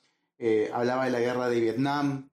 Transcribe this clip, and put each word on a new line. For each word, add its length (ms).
eh, 360
hablaba 320
de 60
la 80
guerra 300
de 100
Vietnam, 720